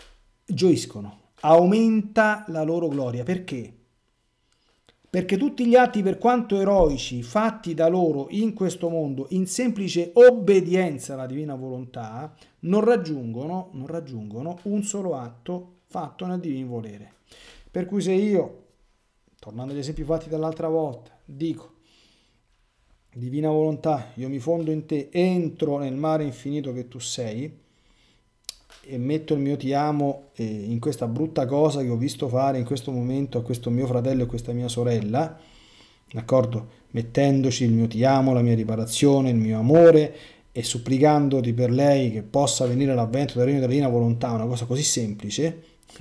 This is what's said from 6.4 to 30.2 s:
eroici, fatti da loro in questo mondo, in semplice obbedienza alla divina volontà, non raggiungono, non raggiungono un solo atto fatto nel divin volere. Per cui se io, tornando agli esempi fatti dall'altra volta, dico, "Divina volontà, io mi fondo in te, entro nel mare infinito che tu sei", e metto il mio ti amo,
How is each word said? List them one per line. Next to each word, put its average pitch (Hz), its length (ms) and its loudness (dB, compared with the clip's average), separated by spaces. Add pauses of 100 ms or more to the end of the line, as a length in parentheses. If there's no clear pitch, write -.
eroici, 156 640 0
fatti 214 500 -2
da 160 140 2
loro 165 440 0
in 214 220 -2
questo 180 360 -4
mondo, 143 400 -4
in 185 180 -2
semplice 180 640 -2
obbedienza 185 1000 6
alla 131 120 -10
divina 143 300 -8
volontà, 127 800 -12 (240)
non 196 240 0
raggiungono, 160 880 -2
non 139 160 -12
raggiungono 135 760 -10
un 202 200 -4
solo 185 320 -6
atto 135 600 -12 (100)
fatto 170 400 -12
nel 180 160 -6
divin 135 260 -6
volere. 107 460 -12 (580)
Per 180 140 -4
cui 196 160 -4
se 175 100 0
io, 190 540 0 (760)
tornando 123 320 -12
agli 143 80 -8
esempi 151 240 -8
fatti 160 240 -4
dall'altra 160 400 -4
volta, 156 560 -4
dico, 151 520 -8 (1400)
"Divina 131 360 -4
volontà, 156 640 -2
io 127 120 -8
mi 135 120 -6
fondo 160 320 -2
in 156 140 -4
te, 147 240 -4
entro 175 680 0
nel 135 180 -4
mare 156 300 0
infinito 135 480 -8
che 123 160 -10
tu - 100 -16
sei", 117 640 -10 (1200)
e 135 80 -8
metto 156 360 -2
il 139 80 0
mio 139 160 0
ti 135 160 -4
amo, 143 640 0